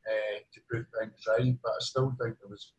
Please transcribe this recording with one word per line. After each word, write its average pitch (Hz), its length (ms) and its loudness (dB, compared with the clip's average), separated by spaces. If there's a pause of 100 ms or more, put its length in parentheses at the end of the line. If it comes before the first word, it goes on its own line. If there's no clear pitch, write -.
uh, 107 300 0 (160)
to - 160 -20
put 117 160 -4 (140)
things 110 280 -6
right, 127 360 4
but 113 80 0
I - 80 -2
still 131 420 0
think 113 180 -2
there 98 100 -20
was - 300 -16